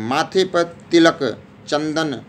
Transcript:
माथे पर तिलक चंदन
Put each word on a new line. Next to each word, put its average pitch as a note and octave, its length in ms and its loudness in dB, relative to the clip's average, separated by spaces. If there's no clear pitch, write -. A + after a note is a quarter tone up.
माथे E3 360 0
पर F3+ 180 0
तिलक E3 320 4
चंदन D3+ 460 -2